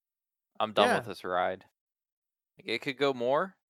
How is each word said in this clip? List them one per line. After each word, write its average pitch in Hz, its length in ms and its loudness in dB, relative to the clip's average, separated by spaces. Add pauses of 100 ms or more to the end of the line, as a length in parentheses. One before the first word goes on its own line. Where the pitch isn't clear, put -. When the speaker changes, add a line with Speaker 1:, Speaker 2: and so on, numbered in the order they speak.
(600)
Speaker 1:
I'm 110 140 -2
done 208 180 6
Speaker 2:
Yeah. - 20 4
Speaker 1:
with 139 120 -2
this 101 180 -12
ride. 92 420 -2 (920)
Like, 98 120 -20
it 113 120 -2
could 135 160 -6
go 139 160 2
more, 139 440 -2 (120)